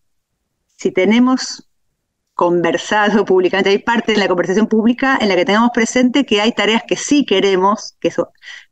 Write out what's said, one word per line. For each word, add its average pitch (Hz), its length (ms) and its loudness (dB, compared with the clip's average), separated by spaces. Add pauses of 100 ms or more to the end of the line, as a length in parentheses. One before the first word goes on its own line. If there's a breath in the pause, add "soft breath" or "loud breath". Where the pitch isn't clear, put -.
(760)
si - 140 -4
tenemos 240 760 0 (680)
conversado 180 880 0
públicamente, 185 440 0
hay 196 100 2
parte 233 340 -2
de 208 40 -2
la 190 100 0
conversación 180 400 0
pública 240 540 0
en 208 80 0
la 185 60 0
que 175 100 0
tengamos 226 280 2
presente 254 520 0
que 208 160 0
hay 226 100 0
tareas 214 360 -2
que - 80 -2
sí - 300 0
queremos, 196 760 0
que - 100 -2
eso, - 200 -4 (420 loud breath)